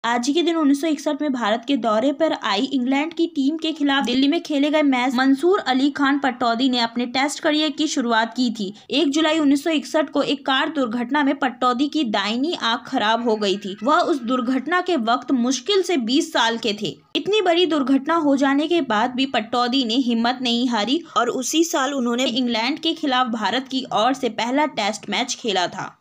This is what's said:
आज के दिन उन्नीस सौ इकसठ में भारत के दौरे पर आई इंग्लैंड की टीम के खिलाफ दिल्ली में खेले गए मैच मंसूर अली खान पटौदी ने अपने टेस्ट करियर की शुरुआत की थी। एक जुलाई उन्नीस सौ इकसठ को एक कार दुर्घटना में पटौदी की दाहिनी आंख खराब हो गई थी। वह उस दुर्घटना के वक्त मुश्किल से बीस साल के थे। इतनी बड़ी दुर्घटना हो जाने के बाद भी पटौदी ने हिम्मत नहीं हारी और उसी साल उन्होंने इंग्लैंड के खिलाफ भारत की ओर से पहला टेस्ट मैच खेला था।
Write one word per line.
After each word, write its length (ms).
आज 240
के 140
दिन 140
उन्नीस 240
सौ 60
इकसठ 360
में 100
भारत 360
के 80
दौरे 360
पर 200
आई 220
इंग्लैंड 500
की 120
टीम 300
के 160
खिलाफ 340
दिल्ली 220
में 140
खेले 280
गए 120
मैच 320
मंसूर 460
अली 300
खान 280
पटौदी 500
ने 120
अपने 260
टेस्ट 340
करियर 300
की 160
शुरुआत 480
की 160
थी। 160
एक 200
जुलाई 280
उन्नीस 260
सौ 60
इकसठ 400
को 140
एक 220
कार 260
दुर्घटना 500
में 140
पटौदी 520
की 220
दाहिनी 440
आंख 320
खराब 420
हो 80
गई 200
थी। 260
वह 180
उस 220
दुर्घटना 580
के 160
वक्त 260
मुश्किल 500
से 140
बीस 360
साल 260
के 240
थे। 120
इतनी 240
बड़ी 260
दुर्घटना 520
हो 180
जाने 320
के 160
बाद 300
भी 160
पटौदी 540
ने 180
हिम्मत 400
नहीं 260
हारी 340
और 140
उसी 340
साल 300
उन्होंने 320
इंग्लैंड 520
के 160
खिलाफ 380
भारत 360
की 160
ओर 200
से 160
पहला 360
टेस्ट 440
मैच 240
खेला 340
था। 320